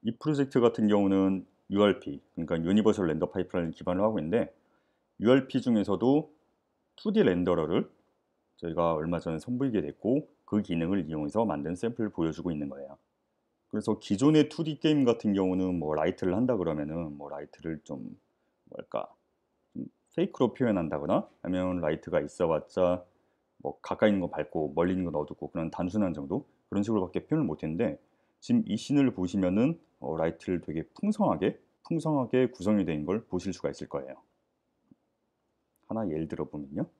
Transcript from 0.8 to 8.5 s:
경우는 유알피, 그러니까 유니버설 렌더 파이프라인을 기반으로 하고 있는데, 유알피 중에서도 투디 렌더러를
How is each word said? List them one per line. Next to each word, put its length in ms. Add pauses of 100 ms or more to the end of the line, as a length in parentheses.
경우는 580 (240)
유알피, 500 (140)
그러니까 240 (100)
유니버설 380
렌더 240
파이프라인을 420
기반으로 320
하고 140
있는데, 340 (680)
유알피 420
중에서도 720 (640)
투디 260
렌더러를 680 (680)